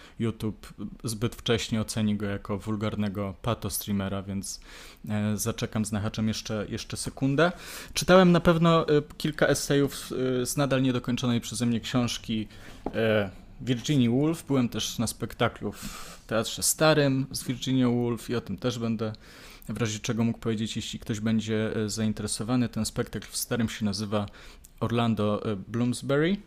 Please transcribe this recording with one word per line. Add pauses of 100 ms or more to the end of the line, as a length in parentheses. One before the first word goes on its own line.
(180)
YouTube (320)
zbyt
wcześnie
oceni
go
jako
wulgarnego
pato-streamera,
więc, (480)
e,
zaczekam
z
Nachaczem
jeszcze,
jeszcze
sekundę. (420)
Czytałem
na
pewno,
e, (140)
kilka
esejów, (320)
e,
z
nadal
niedokończonej
przeze
mnie
książki, (460)
e, (300)
Virginia
Woolf.
Byłem
też
na
spektaklu
w
Teatrze
Starym
z
Virginia
Woolf
i
o
tym
też
będę (560)
w
razie
czego
mógł
powiedzieć,
jeśli
ktoś
będzie,
e,
zainteresowany.
Ten
spektakl
w
Starym
się
nazywa (540)
Orlando,
e,
Bloomsbury. (100)